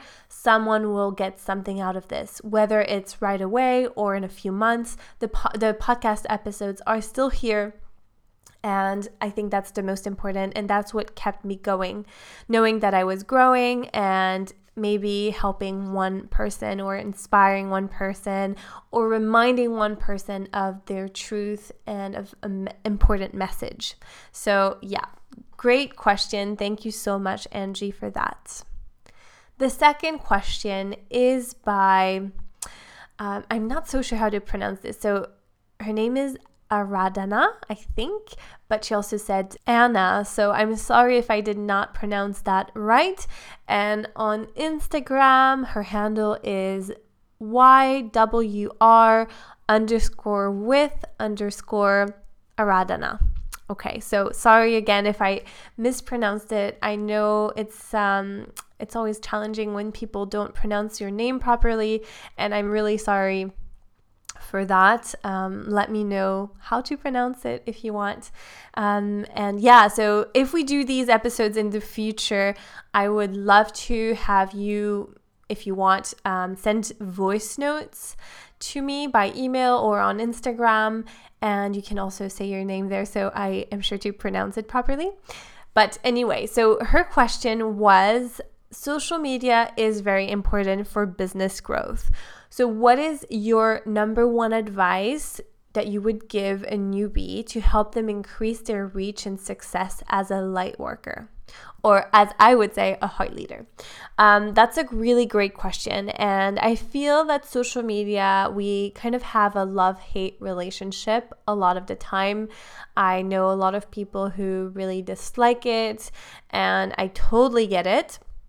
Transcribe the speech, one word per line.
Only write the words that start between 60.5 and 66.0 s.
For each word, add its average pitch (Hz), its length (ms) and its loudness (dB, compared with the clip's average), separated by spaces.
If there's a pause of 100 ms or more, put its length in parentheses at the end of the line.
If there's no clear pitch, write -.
pronounce 208 440 -2
your 196 120 -8
name 240 280 -2
properly, 226 640 2 (320)
and 208 200 -2
I'm 208 160 -2
really 214 260 0
sorry 190 540 0 (880)
for 196 260 -4
that. 190 580 4
Um, 190 460 -6
let 208 200 0
me 214 140 -2